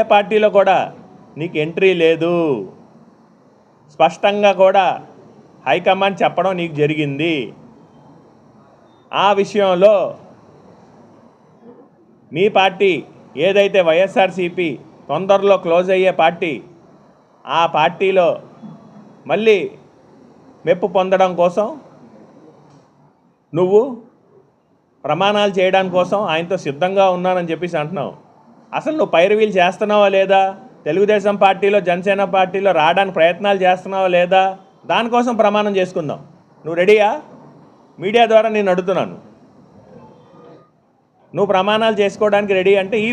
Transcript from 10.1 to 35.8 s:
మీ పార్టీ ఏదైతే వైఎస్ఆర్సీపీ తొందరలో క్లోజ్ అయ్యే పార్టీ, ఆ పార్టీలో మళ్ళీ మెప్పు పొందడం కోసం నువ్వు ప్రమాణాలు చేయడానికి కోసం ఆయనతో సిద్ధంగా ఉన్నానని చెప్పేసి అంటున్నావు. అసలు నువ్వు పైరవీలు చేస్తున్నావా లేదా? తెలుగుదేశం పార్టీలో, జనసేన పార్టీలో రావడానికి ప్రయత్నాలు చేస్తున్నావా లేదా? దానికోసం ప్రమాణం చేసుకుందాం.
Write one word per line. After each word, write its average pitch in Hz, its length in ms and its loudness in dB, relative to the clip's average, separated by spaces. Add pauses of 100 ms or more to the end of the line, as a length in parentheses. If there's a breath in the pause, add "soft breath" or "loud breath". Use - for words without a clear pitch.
మీ 165 140 -2 (140)
పార్టీ 190 320 0 (560)
ఏదైతే 196 420 2
వైఎస్ఆర్సీపీ 180 800 0 (400)
తొందరలో 190 560 2
క్లోజ్ 180 320 0
అయ్యే 185 240 0
పార్టీ, 175 320 0 (920)
ఆ 151 180 0 (160)
పార్టీలో 175 500 0 (1040)
మళ్ళీ 208 260 2 (1080)
మెప్పు 180 200 0 (120)
పొందడం 185 320 0 (120)
కోసం 208 240 -2 (1900)
నువ్వు 185 300 2 (1200)
ప్రమాణాలు 196 560 0
చేయడానికి 185 400 0
కోసం 185 200 0 (140)
ఆయనతో 170 240 -4 (120)
సిద్ధంగా 185 360 0 (120)
ఉన్నానని 180 360 -2
చెప్పేసి 170 300 -6
అంటున్నావు. 147 320 -8 (600)
అసలు 311 200 -6
నువ్వు 202 160 -2
పైరవీలు 208 440 2
చేస్తున్నావా 202 580 2
లేదా? 196 240 2 (480)
తెలుగుదేశం 202 560 0
పార్టీలో, 196 340 2 (100)
జనసేన 190 360 -2 (100)
పార్టీలో 190 460 0
రావడానికి 180 380 2
ప్రయత్నాలు 180 460 0
చేస్తున్నావా 185 520 0
లేదా? 180 260 2 (500)
దానికోసం 240 480 -2
ప్రమాణం 208 380 2
చేసుకుందాం. 175 420 -4 (440)